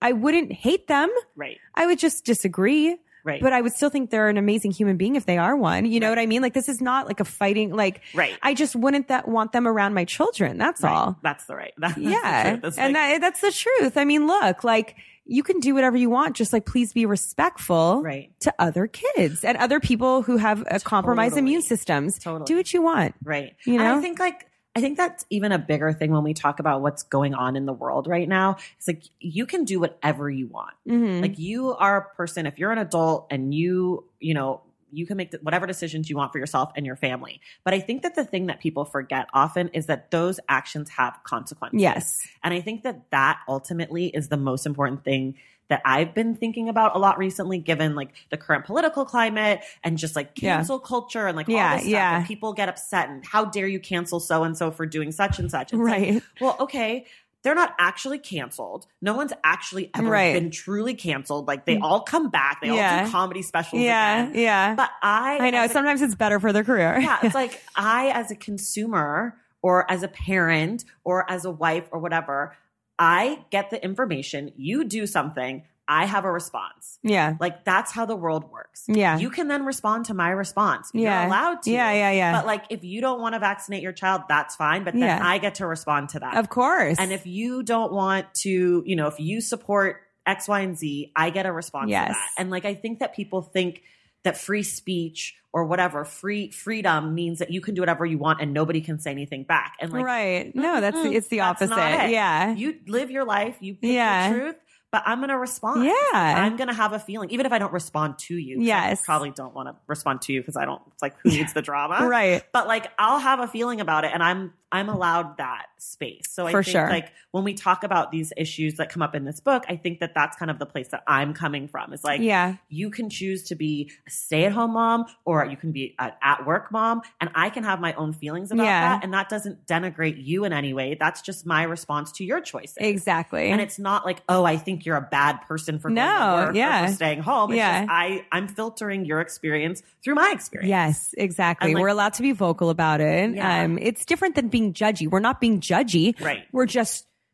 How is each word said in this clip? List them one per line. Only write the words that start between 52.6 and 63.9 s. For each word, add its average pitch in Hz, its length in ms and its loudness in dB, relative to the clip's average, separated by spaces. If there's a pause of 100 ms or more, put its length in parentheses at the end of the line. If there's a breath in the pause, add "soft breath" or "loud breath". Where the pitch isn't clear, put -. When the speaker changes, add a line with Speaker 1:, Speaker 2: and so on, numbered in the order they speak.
Speaker 2:
upset 175 400 -4
and, 135 160 -14
"How 214 180 2
dare 202 220 -4
you 190 120 -2
cancel 175 400 -4
so-and-so 165 520 0
for 160 160 -6
doing 156 260 -6
such 202 260 0
and - 120 -4
such?" 139 240 -6
It's 226 80 2
like, 226 180 2
Speaker 1:
Right. 208 220 2 (180)
Speaker 2:
well, 254 200 0
okay. 254 440 -4 (380 soft breath)
They're 285 120 2
not 330 240 2
actually 190 400 0
canceled. 131 680 -10 (160)
No 208 120 -2
one's 277 180 -4 (120)
actually 185 500 -2
ever 220 140 -2
Speaker 1:
Right. 190 240 4
Speaker 2:
been 170 180 0
truly 208 440 -6
canceled. 147 520 -4
Like, 139 200 -4
they 165 100 4
Speaker 1:
Mm. 208 60 -2
Speaker 2:
all 170 180 2
come 294 300 0
back. 139 320 2
They - 80 -2
all 226 60 2
Speaker 1:
Yeah. 190 280 2
Speaker 2:
do 220 60 -4
comedy 185 320 -2
specials 165 400 -2
Speaker 1:
Yeah, 226 420 4